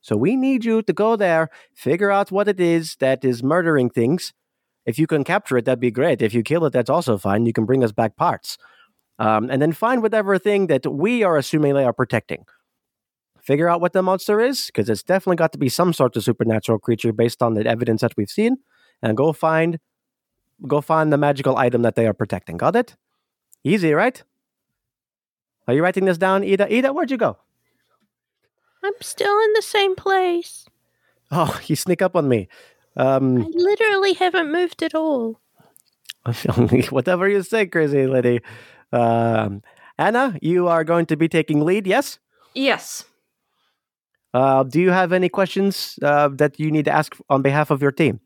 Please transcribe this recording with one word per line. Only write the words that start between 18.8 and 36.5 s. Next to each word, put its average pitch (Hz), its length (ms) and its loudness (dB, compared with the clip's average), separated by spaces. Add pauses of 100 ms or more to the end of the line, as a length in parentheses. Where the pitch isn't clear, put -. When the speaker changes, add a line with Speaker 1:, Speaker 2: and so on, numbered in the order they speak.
Speaker 1:
and 110 160 0
go 151 160 2
find, 160 460 0 (880)
go 143 140 0
find 156 300 0
the 139 60 2
magical 139 400 0
item 123 240 2
that 117 140 0
they 113 120 2
are 104 60 0
protecting. 90 440 -6
Got 151 180 0
it? 240 200 -2 (680)
Easy, 165 300 0
right? 220 300 -2 (1400)
Are 120 60 2
you 151 100 2
writing 185 220 0
this 180 120 2
down, 190 260 2
Ida? 196 300 0
Ida, 262 200 0
where'd 285 180 -4
you 269 60 -2
go? 156 200 -2 (1500)
Speaker 2:
I'm 403 180 -4
still 403 380 -2
in 427 140 2
the 427 80 2
same 392 340 0
place. 370 680 -2 (680)
Speaker 1:
Oh, 151 340 0
you 151 100 0
sneak 180 260 -2
up 185 140 0
on 151 140 2
me. 107 180 2 (500)
Um, 131 440 2
Speaker 2:
I 107 120 -2
literally 392 600 2
haven't 339 380 -2
moved 349 320 -4
at 320 120 -6
all. 262 440 -2 (840)
Speaker 1:
<laughs> 123 40 -2 (600)